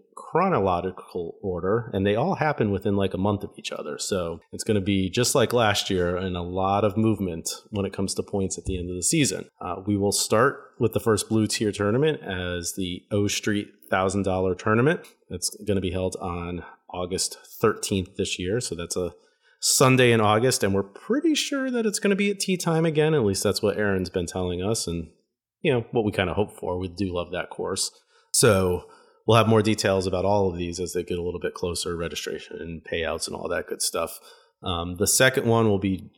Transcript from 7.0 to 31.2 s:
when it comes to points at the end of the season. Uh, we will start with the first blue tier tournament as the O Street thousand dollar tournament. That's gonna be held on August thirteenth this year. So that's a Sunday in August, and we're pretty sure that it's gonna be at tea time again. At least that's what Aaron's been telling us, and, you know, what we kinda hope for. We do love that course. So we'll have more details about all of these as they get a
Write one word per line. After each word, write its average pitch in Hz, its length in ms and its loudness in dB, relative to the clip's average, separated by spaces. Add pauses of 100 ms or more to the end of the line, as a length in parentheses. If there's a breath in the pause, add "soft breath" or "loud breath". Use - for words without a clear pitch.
when 101 160 -2
it 95 80 -6
comes 95 220 -4
to 98 80 -4
points 95 340 -2
at 87 80 -12
the 92 120 -4
end 90 120 -6
of 90 80 -6
the 87 60 -8
season. 95 420 0 (160)
Uh, 90 140 -6 (120)
we 104 80 2
will 101 160 2
start - 680 0
with 113 140 2
the 107 80 0
first 107 300 0
blue 110 180 2
tier 107 240 0
tournament 123 520 0
as 90 520 -6
the 90 340 -6
O 104 180 2
Street 104 420 -2 (200)
thousand 95 340 2
dollar 92 300 0
tournament. 120 460 2 (300)
That's 90 200 -6 (160)
gonna 98 140 0
be 92 120 -2
held 92 280 -2
on 87 460 -6 (280 loud breath)
August 90 440 -4 (240)
thirteenth 101 560 0
this - 200 -2
year. 95 220 -2
So - 160 -6
that's 85 220 -6
a 87 160 -2 (540 soft breath)
Sunday 131 440 6
in 113 100 6
August, 113 420 4
and 98 120 2
we're 98 80 2
pretty 294 500 -2
sure 269 380 -2
that 233 160 0
it's 208 100 -2
gonna 202 180 2
be 202 140 0
at 196 100 -4
tea 185 160 0
time 165 300 2
again. 156 300 2
At 123 100 4
least 98 180 2
that's 104 200 0
what 104 160 2
Aaron's 95 320 0
been 87 160 -2
telling 90 340 -4
us, 107 240 -2
and, 85 240 -4 (540)
you 151 100 4
know, 117 160 0
what 117 160 2
we 101 60 2
kinda 92 240 0
hope 101 240 0
for. 90 180 -4
We 92 100 -4
do 90 240 -4
love 87 200 -4
that 87 180 -6
course. 92 400 -4 (420 soft breath)
So 95 520 4 (420 soft breath)
we'll 113 120 8
have 110 100 6
more 110 160 6
details 101 420 2
about 92 180 -2
all 98 280 4
of 85 40 -6
these 87 240 -6
as 90 140 -6
they 90 80 -2
get 87 160 -4
a 85 60 -4